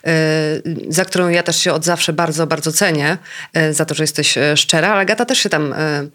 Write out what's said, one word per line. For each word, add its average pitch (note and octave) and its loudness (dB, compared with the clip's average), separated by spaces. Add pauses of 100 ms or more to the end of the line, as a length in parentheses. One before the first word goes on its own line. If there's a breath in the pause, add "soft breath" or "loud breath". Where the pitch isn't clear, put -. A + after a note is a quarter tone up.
e, E3 0 (760)
za E3+ 0
którą F3+ 0
ja E3+ 4
też E3+ -2
się F3+ 0
od D#3+ -2
zawsze E3+ 0
bardzo, D#3+ 0
bardzo D#3 -2
cenię, E3 0 (340 loud breath)
e, D#3 2
za D#3 0
to, D3+ -4
że D#3 -2
jesteś, D3 0
e, D3 2
szczera, D#3+ 2
ale G#3 2
Agata G#3+ 2
też B3+ 0
się - 0
tam, D3+ 0
e, D3 -2